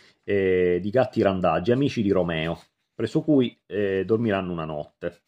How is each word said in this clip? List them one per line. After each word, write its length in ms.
eh, 580
di 80
gatti 320
randaggi, 500
amici 300
di 80
Romeo, 500
presso 280
cui, 420
eh, 400
dormiranno 480
una 140
notte. 600